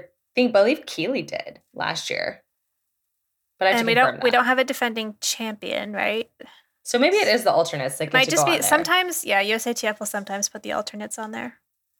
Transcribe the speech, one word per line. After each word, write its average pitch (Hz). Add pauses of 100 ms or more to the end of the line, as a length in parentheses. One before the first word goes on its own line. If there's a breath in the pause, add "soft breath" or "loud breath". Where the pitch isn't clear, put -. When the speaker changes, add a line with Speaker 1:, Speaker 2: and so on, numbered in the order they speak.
Speaker 1:
I - (260)
think, 247
believe 220
Keely 202
did - (120)
last -
year. - (1160)
But 190
I -
have 233
Speaker 2:
And 226
Speaker 1:
to 226
Speaker 2:
we 226
don't, 247
Speaker 1:
confirm -
Speaker 2:
we 240
Speaker 1:
that. 247
Speaker 2:
don't 247
have 254
a 262
defending 226
champion, 214
right? 208 (520 loud breath)
Speaker 1:
So -
maybe 330
it 403
is 220
the 190
alternates 147
that 160
get 147
Speaker 2:
Might 269
Speaker 1:
to 262
Speaker 2:
just 311
Speaker 1:
go -
Speaker 2:
be 294
Speaker 1:
on -
there. -
Speaker 2:
sometimes, 349
yeah, 196
U 208
S 226
A 240
T 233
F 214
will 214
sometimes 202
put 214
the 214
alternates 214
on 220
there. 233 (400)